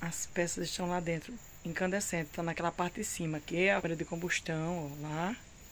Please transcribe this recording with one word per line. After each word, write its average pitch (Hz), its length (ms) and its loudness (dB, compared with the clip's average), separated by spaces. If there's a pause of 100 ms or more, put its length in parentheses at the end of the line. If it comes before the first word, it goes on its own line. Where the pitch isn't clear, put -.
As - 260 -2
peças 175 420 2
estão 180 200 -2
lá 180 120 4
dentro, 165 340 0 (300)
incandescente. 180 680 0
Tá - 120 -4
naquela 170 280 2
parte 175 300 -2
de 214 40 0
cima, 156 360 -2
que 175 240 2
é 196 80 8
a 196 40 6
câmara 165 200 2
de 160 80 -2
combustão, 165 880 0
ó, 147 100 -6
lá 160 340 0 (360)